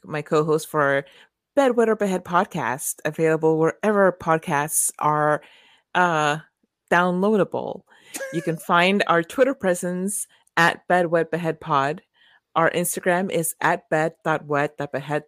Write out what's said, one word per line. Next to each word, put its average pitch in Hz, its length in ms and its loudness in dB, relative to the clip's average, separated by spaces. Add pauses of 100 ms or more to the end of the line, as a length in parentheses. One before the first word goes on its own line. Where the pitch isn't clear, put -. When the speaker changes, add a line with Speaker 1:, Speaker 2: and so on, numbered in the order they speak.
Speaker 1:
my 151 160 -8
co-host 156 480 0
for 143 340 0 (540)
Bedwetter 233 420 2
Behead 190 240 -2
podcast, 156 800 -4
available 160 560 0
wherever 196 540 2
podcasts 160 840 -2
are, 151 440 2 (520)
uh, 160 440 0 (520)
downloadable. 180 920 0 (520)
You 165 80 -4
can 165 160 -4
Speaker 2:
<laughs> - 0 -
Speaker 1:
find 185 500 2
our 170 160 2
Twitter 269 300 0
presence 180 720 -4 (300)
at - 320 2
Bedwet 170 440 0
Behead 165 280 -4
Pod. 151 420 -2 (540)
Our 165 160 4
Instagram 180 600 -2
is 165 280 -4
at 175 300 -2
bed 160 240 0 (100)
dot 156 220 -2
wet 147 320 -2
dot 143 160 -8
behead 143 340 -6